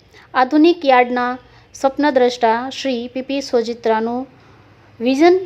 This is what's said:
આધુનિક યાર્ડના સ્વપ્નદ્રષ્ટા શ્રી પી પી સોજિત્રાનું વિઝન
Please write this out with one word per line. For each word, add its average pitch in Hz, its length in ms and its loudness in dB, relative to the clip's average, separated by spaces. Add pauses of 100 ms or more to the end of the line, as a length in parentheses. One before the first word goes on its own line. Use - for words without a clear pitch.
(340)
આધુનિક 302 520 2
યાર્ડના 247 520 2 (440)
સ્વપ્નદ્રષ્ટા 247 880 0 (120)
શ્રી 247 260 -4
પી 254 140 -10
પી 269 200 -6
સોજિત્રાનું 233 840 -4 (720)
વિઝન 285 460 2